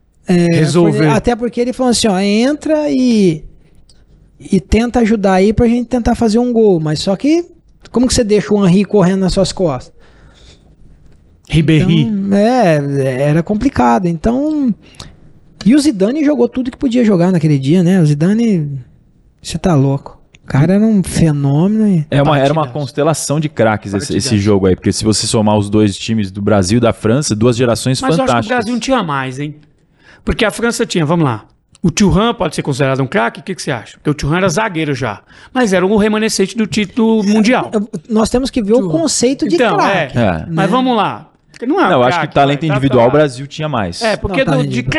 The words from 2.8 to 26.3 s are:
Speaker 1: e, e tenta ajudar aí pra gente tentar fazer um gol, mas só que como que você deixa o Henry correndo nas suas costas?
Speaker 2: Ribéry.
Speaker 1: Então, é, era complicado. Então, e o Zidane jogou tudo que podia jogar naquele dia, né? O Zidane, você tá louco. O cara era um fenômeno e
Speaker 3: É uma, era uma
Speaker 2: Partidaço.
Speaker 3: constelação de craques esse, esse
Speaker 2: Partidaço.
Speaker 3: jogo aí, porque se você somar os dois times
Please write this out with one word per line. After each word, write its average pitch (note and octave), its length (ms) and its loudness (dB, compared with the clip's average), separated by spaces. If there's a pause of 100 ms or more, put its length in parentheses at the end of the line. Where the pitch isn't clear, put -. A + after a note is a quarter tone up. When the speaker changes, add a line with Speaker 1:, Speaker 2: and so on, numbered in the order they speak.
Speaker 1:
e, A3 520 2 (960)
e - 200 -2
tenta A#3 400 -4
ajudar G3+ 340 0
aí F#3+ 180 2
pra A#3+ 160 0
gente A#3+ 200 -2
tentar A#3+ 280 -2
fazer A3 240 0
um B3 140 0
gol, G#3+ 260 4
mas D#3 200 -2
só F#3+ 160 -2
que D#4+ 300 0 (460)
como B3 160 2
que - 60 -4
você B3+ 100 2
deixa G#3 300 0
o G3+ 140 4
Henry F#3 180 4
correndo F#3+ 360 2
nas F#3 120 0
suas F#3+ 180 0
costas? C#3+ 400 -4 (1600)
Speaker 2:
Ribéry. D#3+ 540 2
Speaker 1:
Então, G3 340 -2
é, D3 920 0
era D#3 140 2
complicado. A#3 640 0
Então, B3+ 680 -2 (920)
e A3+ 100 6
o D#4 40 4
Zidane C4 440 0
jogou C4+ 240 2
tudo B3+ 240 -6
que - 60 -14
podia B3 260 0
jogar F#3 280 2
naquele D#3 280 2
dia, D#3 240 2
né? F#3 180 4
O D#3+ 40 4
Zidane, D#3 760 0 (600)
você - 160 -8
tá F3 180 0
louco. C#3 440 -2 (240)
O - 40 -20
cara D#3+ 260 2
era G3+ 100 2
um A3 200 2
fenômeno D#3 840 0
e E3+ 220 2
Speaker 3:
É C3+ 120 0
uma, D3 160 2
era C#3 140 2
uma D#3 120 0
Speaker 2:
Partidaço. B2 100 -8
Speaker 3:
constelação D3 640 -2
de D3+ 80 -2
craques G#2+ 460 -2
esse, G2 120 -4 (120)
esse - 120 -2
Speaker 2:
Partidaço. A2 80 2
Speaker 3:
jogo G2 300 2
aí, F#2 80 2
porque - 160 -2
se - 120 -4
você G#2+ 240 0
somar G#2+ 300 0
os G2+ 120 -2
dois G#2+ 280 2
times A2 340 -4